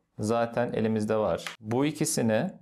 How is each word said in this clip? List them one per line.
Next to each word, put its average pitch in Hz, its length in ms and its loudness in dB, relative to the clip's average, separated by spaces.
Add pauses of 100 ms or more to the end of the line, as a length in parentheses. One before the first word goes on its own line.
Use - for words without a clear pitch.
(180)
zaten 117 540 0
elimizde 110 440 0
var. 90 280 0 (160)
Bu 117 260 0
ikisini 147 640 0 (120)